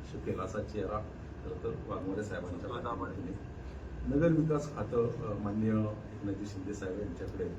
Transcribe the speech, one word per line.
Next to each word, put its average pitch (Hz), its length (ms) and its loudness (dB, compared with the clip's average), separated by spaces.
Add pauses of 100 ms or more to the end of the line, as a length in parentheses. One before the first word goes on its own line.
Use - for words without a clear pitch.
(120)
शकेल 98 280 -2
असा 98 220 -2
चेहरा 104 360 -2 (460)
खरं 110 200 -4
तर 113 40 0
वाघमारे 98 540 -2
साहेबांच्या 87 460 -4
माध्यमातून 92 560 -2
आहे. - 340 -6 (580)
नगर 160 100 8
विकास 151 500 6
खातं, 117 320 4
अ, 104 340 -2
माननीय 107 280 4
एकनाथजी 104 760 0
शिंदे 98 280 -4
साहेब 95 240 -2
यांच्याकडे 95 460 -4
आहे. 85 140 -2